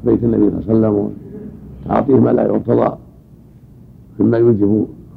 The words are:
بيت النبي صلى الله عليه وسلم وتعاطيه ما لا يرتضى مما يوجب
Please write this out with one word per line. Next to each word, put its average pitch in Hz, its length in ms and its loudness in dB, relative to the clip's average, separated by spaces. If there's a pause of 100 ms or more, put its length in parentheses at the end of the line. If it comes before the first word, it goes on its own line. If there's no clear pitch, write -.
بيت 113 180 2
النبي 107 260 2
صلى 87 260 -2
الله 110 120 2
عليه 104 100 0
وسلم 104 140 -4 (760)
وتعاطيه 117 340 2
ما 120 100 4
لا 120 140 2
يرتضى 113 540 0 (1200)
مما 113 180 2
يوجب 107 480 2 (320)